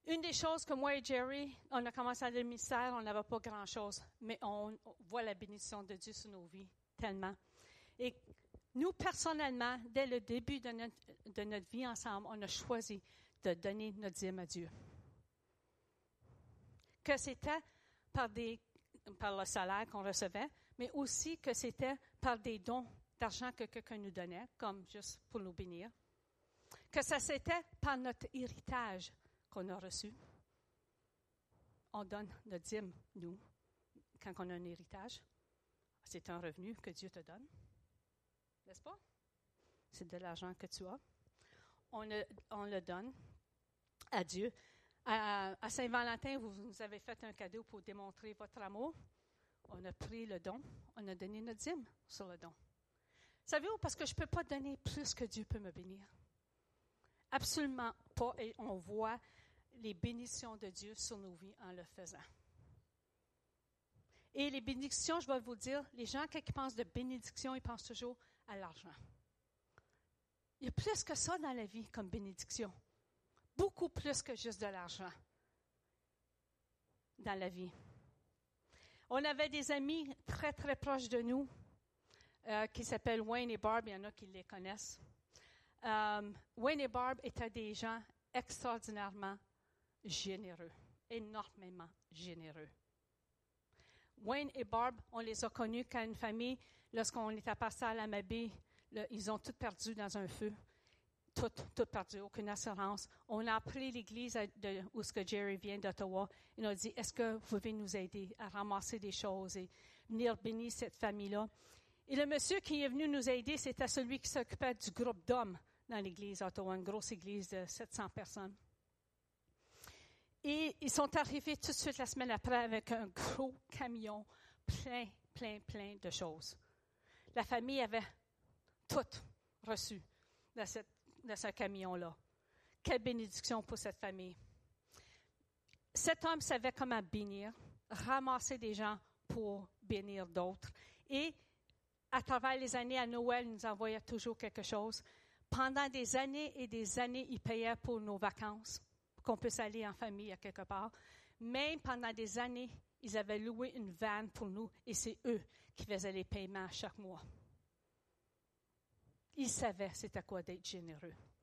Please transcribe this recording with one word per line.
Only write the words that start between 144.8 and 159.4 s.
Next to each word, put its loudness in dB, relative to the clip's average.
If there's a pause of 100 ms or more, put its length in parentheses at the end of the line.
Pendant 6
des 2
années 2
et -4
des 0
années, 2
il -2
payait 2
pour 0
nos -2
vacances, 0 (420)
qu'on 6
puisse 2
aller 0
en -2
famille -4
à -6
quelque -8
part. -2 (480)
Même 2
pendant 0
des -2
années, -2 (320)
ils -2
avaient 2
loué -2
une -4
van 0
pour -4
nous -4 (160)
et -2
c'est 0
eux 4 (320)
qui -8
faisaient 0
les 0
paiements -2
chaque -4
mois. -8 (2250)
Ils 2